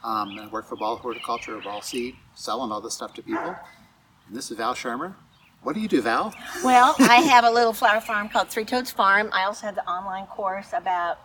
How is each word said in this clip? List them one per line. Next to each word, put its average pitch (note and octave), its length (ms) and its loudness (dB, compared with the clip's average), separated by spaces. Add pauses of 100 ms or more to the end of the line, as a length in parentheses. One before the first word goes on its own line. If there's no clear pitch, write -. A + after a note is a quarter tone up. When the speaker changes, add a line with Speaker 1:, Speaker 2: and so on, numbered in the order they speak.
Speaker 1:
Um, G#2+ 260 -4
and G2+ 100 -14
I G#2 80 -16
work A2 200 -10
for A#2+ 80 -10
Ball A2 200 -4
Horticulture, A#2 640 -10
Ball G2+ 200 -10
Seed, B2+ 360 -8 (180)
selling A#2 380 -6
all G#2+ 80 -6
this A#2 140 -10
stuff - 200 -12
to A#2+ 80 -16
people. E3 320 -6 (720)
And G2 100 -14
this - 140 -10
is A#2 60 -10
Val A2+ 180 -4
Shermer. C3+ 400 -8 (480)
What C#3 140 -6
do A3 40 -4
you G#3+ 60 -4
do, C#3+ 160 2
Val? C3+ 320 0 (300)
Speaker 2:
Well, B3+ 320 8
Speaker 1:
<laughs> - 40 2
Speaker 2:
I A#3+ 220 8
have B3 220 8
a A#3 60 6
little A3+ 220 4
flower A3 280 2
farm G#3+ 280 -4
called G3+ 220 0
Three A3 140 -4
Toads B3 260 -4
Farm. G#3 420 2
I F#3+ 120 0
also G#3+ 220 -6
have G3 100 -8
the G3+ 120 -6
online F#3+ 380 -6
course G3 460 -6
about F3 520 -2